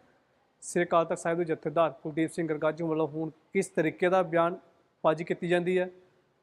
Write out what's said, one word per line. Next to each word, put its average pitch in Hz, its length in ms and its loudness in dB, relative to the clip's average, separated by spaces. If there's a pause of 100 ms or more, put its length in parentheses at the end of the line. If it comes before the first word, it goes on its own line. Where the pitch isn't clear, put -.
(600)
ਸ੍ਰੀ - 220 -2
ਅਕਾਲ 170 220 2
ਤਖਤ 175 140 -4
ਸਾਹਿਬ 170 180 -2
ਦੇ 175 60 2
ਜਥੇਦਾਰ 160 460 0
ਕੁਲਦੀਪ 156 420 -4
ਸਿੰਘ 170 160 -4
ਗਰਗੱਜ 156 340 -2
ਵੱਲੋਂ 156 260 0
ਹੁਣ 160 220 -6
ਕਿਸ 185 380 -4
ਤਰੀਕੇ 160 420 0
ਦਾ 185 140 4
ਬਿਆਨਬਾਜ਼ੀ 165 1000 0
ਕੀਤੀ 175 240 -4
ਜਾਂਦੀ 175 320 2
ਹੈ, 180 100 -2 (540)